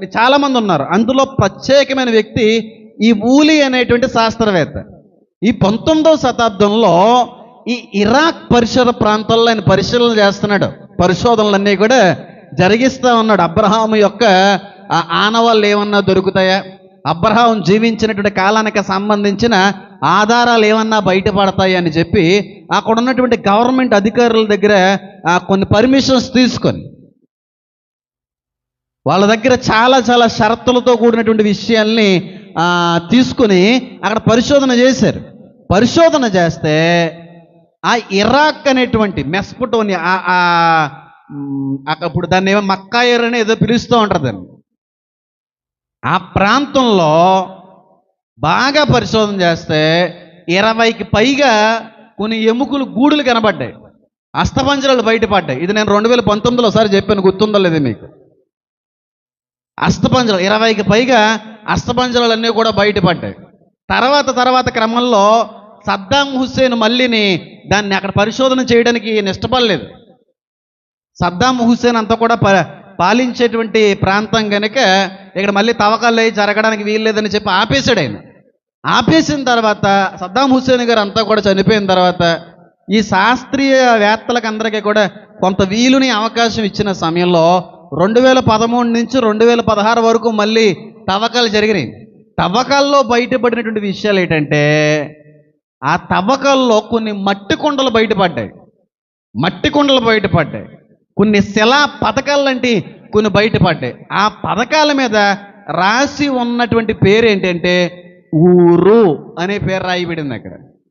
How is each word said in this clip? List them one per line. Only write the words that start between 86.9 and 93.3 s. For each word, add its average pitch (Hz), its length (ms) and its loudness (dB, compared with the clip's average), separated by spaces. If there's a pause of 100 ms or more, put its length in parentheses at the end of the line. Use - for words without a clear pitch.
సమయంలో 175 720 2 (360)
రెండు 220 200 2
వేల 262 180 4
పదమూడు 233 500 0
నుంచి 233 320 -2
రెండు 220 240 0
వేల 240 160 4
పదహారు 220 400 0
వరకు 226 300 0
మళ్ళీ 214 440 0 (340)
తవ్వకాలు 226 400 -2
జరిగినాయి. 208 580 -4 (360)
తవ్వకాల్లో 269 600 0
బయటపడినటువంటి 233 760 -2